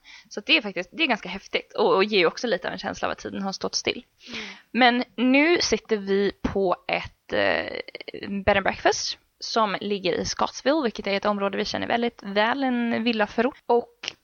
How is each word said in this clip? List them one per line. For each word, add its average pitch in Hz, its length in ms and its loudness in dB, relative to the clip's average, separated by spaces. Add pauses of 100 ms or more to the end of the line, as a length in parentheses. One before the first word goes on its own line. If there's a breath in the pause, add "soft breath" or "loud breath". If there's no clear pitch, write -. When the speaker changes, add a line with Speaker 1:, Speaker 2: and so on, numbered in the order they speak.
(280 loud breath)
Speaker 1:
Så - 120 -10
att 208 60 -16
det 302 100 4
är 285 60 2
faktiskt, 196 300 -8
det 226 100 -2
är 330 60 0
ganska 208 200 -2
häftigt - 500 -8
och, 202 160 6
och 190 100 6
ger 214 140 2
ju 175 80 6
också - 200 0
lite 185 220 -2
av - 40 -6
en 185 60 -10
känsla - 300 -6
av - 40 -2
att - 60 -8
tiden 202 240 -8
har 196 100 -4
stått - 220 -6
still. - 300 -4 (240 loud breath)
Speaker 2:
Mm. 226 120 -10 (300 loud breath)
Speaker 1:
Men 240 340 4 (120)
nu 277 440 4
sitter - 360 0
vi 196 360 0 (100)
på 190 340 0 (120)
ett, - 440 -6
eh, 92 400 0 (720)
bed 208 120 4
and 190 80 0
breakfast - 540 0 (220)
som 214 400 0
ligger 196 320 -2
i - 120 0
Scottsville, - 580 0
vilket 220 240 -2
är 196 100 0
ett 196 80 -4
område 202 340 0
vi 208 60 -2
känner 202 220 -4
väldigt 233 360 -2
väl, 214 420 0
en 240 400 0
villaförort. 226 600 0
Och - 460 0 (120)